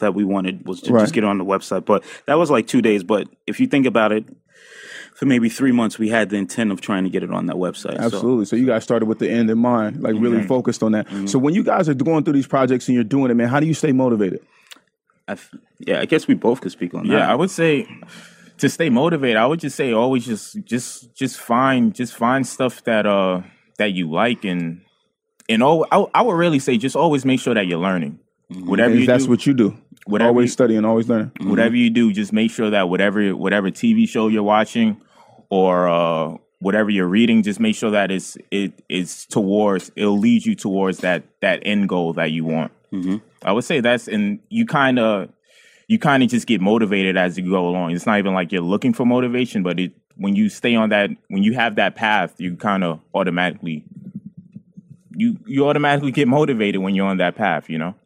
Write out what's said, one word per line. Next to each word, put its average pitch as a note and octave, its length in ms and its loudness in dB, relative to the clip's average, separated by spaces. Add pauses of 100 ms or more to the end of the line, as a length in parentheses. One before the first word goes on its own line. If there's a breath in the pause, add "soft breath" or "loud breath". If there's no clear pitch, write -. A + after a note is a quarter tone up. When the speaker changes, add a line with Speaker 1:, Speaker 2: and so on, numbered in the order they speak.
Speaker 1:
that G2+ 120 0
we G2+ 120 0
wanted F#2 420 -4
was F2+ 140 -10
to - 100 -2
Speaker 2:
Right. A#2 100 6
Speaker 1:
just G2+ 120 0
get A2+ 100 2
on G2+ 140 0
the F#2 80 -6
website. F#2+ 400 -4
But G2+ 180 2 (240 loud breath)
that D3+ 100 2
was, E3 140 2
like, A#2 160 2
two B2+ 140 2
days. G#2+ 220 2
But G2 240 -2 (200)
if G#2+ 140 -6
you C3 60 4
think C#3 180 2
about A2 260 2
it, A2 140 -2 (920 loud breath)
for - 100 -4
maybe B2 220 4
three C3 240 0
months, A#2 280 0
we G#2+ 100 -2
had G#2+ 220 0
the G#2 60 -2
intent G2+ 340 -4
of F#2 100 -6
trying F#2+ 240 -2
to F#2 40 -2
get F#2 140 -4
it F2+ 80 -8
on F#2 140 -4
that E2+ 100 -4
website. F2+ 420 -6
So - 80 -4
Speaker 2:
Absolutely. A2+ 400 0
So G#2 120 -2
you B2+ 80 2
guys A2+ 180 0
started A2+ 220 0
with A2 140 -2
the G2 100 -2
end A2+ 200 2
in A2+ 100 2
mind, A#2 420 0
like, A#2 160 -2
really A#2 220 0
Speaker 1:
Mm-hmm. G#2 80 -2
Speaker 2:
focused B2 360 -2
on A2 100 2
that. G#2+ 140 -2
Speaker 1:
Mm-hmm. G2 200 -6
Speaker 2:
So G2+ 120 0
when D3 140 2
you G#3+ 100 0
guys F#3 240 0
are D3+ 60 2
going D3+ 320 0
through D3 80 0
these C#3 140 0
projects C3 420 0
and B2+ 60 2
you're A#2+ 100 2
doing C3 260 0
it, A#2 40 2
man, A#2 120 2
how C3+ 140 0
do D#3 60 2
you D#3+ 80 0
stay D#3 180 0
motivated? A#2 480 0 (840 soft breath)
Speaker 1:
I G2+ 60 -10
f-, - 180 -14 (280)
yeah, F2 220 -2
I - 40 -2
guess - 220 0
we C#3 60 4
both A#2 280 0
could F#2 100 -6
speak - 240 -8
on E2+ 100 -8
Speaker 3:
Yeah, - 140 2
Speaker 1:
that. - 100 2
Speaker 3:
I A2 60 2
would F3+ 160 0
say D#3 360 0 (680 loud breath)
to C#3 120 2
stay E3 200 -2
motivated, C3+ 480 2
I A2 80 6
would D#3+ 160 0
just D3 160 -8
say B2+ 160 0
always A#2+ 320 2
just, G#2+ 400 -8
just, - 500 -8
just C3 240 -6
find, B2 560 2
just A#2+ 200 -8
find B2+ 300 0
stuff - 380 -6
that, A2 220 0
uh, F#2+ 360 0 (360 soft breath)
that G#2 160 0
you F2+ 180 -4
like, A2 320 -2
and, F2+ 380 -6 (680)
and A2+ 140 0
al-, D#3 300 2
I, F3+ 140 4 (100)
I D#3+ 80 4
would A3 120 0
really E3 240 2
say C3 180 0
just B2+ 200 -4
always C#3+ 260 2
make C3 160 2
sure A#2+ 140 -2
that G#2 140 0
you're E2+ 120 -2
learning. F2 400 -2 (320)
Speaker 1:
Mm-hmm. F2+ 180 -12
Speaker 3:
Whatever A2+ 220 4
Speaker 2:
And B2 100 4
Speaker 3:
you B2+ 60 2
Speaker 2:
that's B2+ 180 4
Speaker 3:
do, B2 40 0
Speaker 2:
what A#2+ 160 2
you C#3 80 4
do. A2 240 2 (280)
Speaker 3:
whatever G#2+ 240 2
Speaker 2:
Always A#2+ 200 4
Speaker 3:
you, - 20 -4
Speaker 2:
studying, A2+ 340 2
always A2+ 220 2
learning. A2+ 240 -2 (120)
Speaker 3:
whatever A2+ 260 2
Speaker 1:
Mm-hmm. A#2 80 -2
Speaker 3:
you A#2+ 140 4
do, A2+ 220 4
just G2+ 200 -4
make A2 180 2
sure A2 200 -2
that F#2+ 180 0
whatever, G2 460 0
whatever F#2+ 360 -2
T A#2 220 0
V A2+ 120 4
show A2 220 0
you're G#2+ 160 0
watching G#2+ 540 2 (520 soft breath)
or, F#2 380 2
uh, E2 480 0 (240)
whatever G2+ 300 0
you're F#2+ 180 0
reading, A2+ 340 4
just G2+ 200 -4
make G#2+ 140 0
sure A#2 160 -4
that G2+ 200 0
it's, F#2 260 -8 (140)
it, G2 220 -4 (160)
it's - 360 -8
towards, G2+ 720 0
it'll G#2 240 0
lead A#2 260 4
you A2 100 0
towards F#2+ 440 -2
that, F2 240 -2 (180)
that F#2+ 240 0
end G2+ 240 0
goal F2 240 -2
that D#2+ 180 -2
you D#2+ 120 -4
want. D#2+ 280 -4 (200)
Speaker 1:
Mm-hmm. F#2 240 -4 (280)
Speaker 3:
I F#2+ 100 0
would A#2+ 100 -2
say D#3+ 160 -2
that's, A#2+ 300 0
and G#2 300 -2 (100)
you A2+ 160 0
kinda, A#2+ 640 0 (580 soft breath)
you A2 100 2
kinda C3 300 2
just A#2 180 0
get G#2+ 160 0
motivated G2 560 2
as F2+ 200 0
you F#2 120 -6
go F#2 180 0
along. F2 240 -2
It's F2 140 -6
not G#2+ 140 2
even F#2+ 140 -2
like F2+ 180 -2
you're F#2 100 -2
looking G2+ 320 0
for B2 120 -2
motivation, A#2+ 580 0
but F2 160 -2
it, F2+ 140 -4 (240)
when G2+ 180 -2
you G#2 140 2
stay A#2+ 260 -2
on A2 140 2
that, G#2 200 2 (200)
when F#2+ 140 0
you A2 100 2
have A#2 220 0
that G2+ 200 2
path, G#2+ 440 0
you F2+ 180 -6
kinda F#2 420 -2 (160)
automatically, F2+ 720 -2 (1300)
you, A2+ 300 0
you C#3 220 0
automatically C#3+ 440 0
get C#3+ 160 2
motivated A#2 540 0
when G2 140 -2
you're G2 120 0
on F#2+ 100 0
that F2+ 180 0
path, F2 340 -2
you D#2+ 80 -6
know? E2 180 -6 (100)